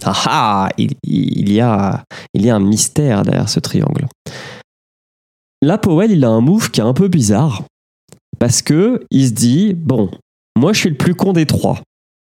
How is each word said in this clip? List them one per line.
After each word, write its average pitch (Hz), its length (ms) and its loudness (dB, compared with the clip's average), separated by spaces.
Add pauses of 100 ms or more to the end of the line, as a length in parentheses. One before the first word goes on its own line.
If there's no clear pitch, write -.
Ah 92 100 -2 (140)
ah, 107 500 0
il, 113 140 -2 (120)
il - 480 -2
y 104 80 2
a, 101 440 0 (300)
il 98 120 0
y 120 40 4
a 117 60 2
un 104 40 2
mystère 104 640 0
derrière 92 260 0
ce - 100 -4
triangle. - 480 -2 (1500)
Là, 165 160 2
Powell, 208 340 2
il 156 120 4
a 117 60 4
un 113 120 2
move 185 300 2
qui - 80 -2
est 110 40 2
un 120 100 0
peu 175 160 2
bizarre 113 540 0 (760)
parce 120 220 0
que 202 500 0
il 135 160 4
se 113 60 0
dit, 139 400 2
bon, 131 360 -2 (480)
moi 147 160 4
je 214 60 -2
suis 185 100 0
le 151 80 -4
plus - 180 0
con 190 180 0
des 160 120 2
trois, - 360 -2 (500)